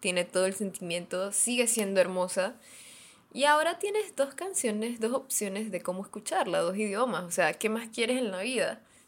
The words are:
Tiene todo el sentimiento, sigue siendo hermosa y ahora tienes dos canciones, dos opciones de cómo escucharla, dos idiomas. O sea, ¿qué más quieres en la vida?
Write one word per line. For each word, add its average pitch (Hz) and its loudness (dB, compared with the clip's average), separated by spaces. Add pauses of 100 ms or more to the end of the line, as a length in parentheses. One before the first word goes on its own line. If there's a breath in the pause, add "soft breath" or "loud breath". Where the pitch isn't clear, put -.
Tiene 180 0
todo 185 2
el 196 0
sentimiento, 185 -6
sigue 247 2
siendo 196 2
hermosa 185 0 (800 loud breath)
y 254 0
ahora 311 6
tienes 415 -2
dos 277 0
canciones, 240 -2
dos 226 0
opciones 214 -4
de 180 -4
cómo 185 -4
escucharla, 208 -2
dos 180 0
idiomas. 208 0
O 170 -10
sea, 165 4
¿qué - -2
más 226 -4
quieres 233 0
en 247 0
la 185 -4
vida? 220 -2 (280 soft breath)